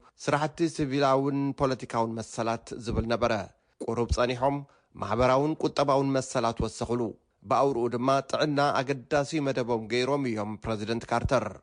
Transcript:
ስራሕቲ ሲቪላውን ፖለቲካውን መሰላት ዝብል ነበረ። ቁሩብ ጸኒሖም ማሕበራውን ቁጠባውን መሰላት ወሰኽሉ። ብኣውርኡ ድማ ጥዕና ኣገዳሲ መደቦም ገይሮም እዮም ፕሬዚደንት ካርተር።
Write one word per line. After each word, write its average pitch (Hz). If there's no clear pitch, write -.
ስራሕቲ 147
ሲቪላውን 139
ፖለቲካውን 123
መሰላት 113
ዝብል 113
ነበረ። 117
ቁሩብ 113
ጸኒሖም 127
ማሕበራውን 127
ቁጠባውን 139
መሰላት 123
ወሰኽሉ። 113
ብኣውርኡ 120
ድማ 120
ጥዕና 139
ኣገዳሲ 139
መደቦም 120
ገይሮም 127
እዮም 107
ፕሬዚደንት 110
ካርተር። 120